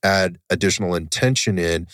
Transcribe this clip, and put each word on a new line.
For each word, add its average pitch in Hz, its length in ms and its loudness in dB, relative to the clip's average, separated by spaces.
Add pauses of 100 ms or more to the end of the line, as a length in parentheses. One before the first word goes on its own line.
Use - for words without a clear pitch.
add 95 360 2 (100)
additional 92 460 0
intention 98 640 0
in, 85 340 -2